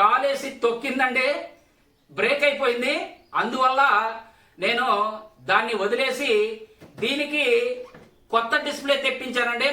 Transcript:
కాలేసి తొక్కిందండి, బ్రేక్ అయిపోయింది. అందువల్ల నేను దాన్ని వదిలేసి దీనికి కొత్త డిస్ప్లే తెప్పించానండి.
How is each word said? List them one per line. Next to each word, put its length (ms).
కాలేసి 480
తొక్కిందండి, 640
బ్రేక్ 400
అయిపోయింది. 460
అందువల్ల 420
నేను 240
దాన్ని 340
వదిలేసి 480
దీనికి 420
కొత్త 200
డిస్ప్లే 300
తెప్పించానండి. 680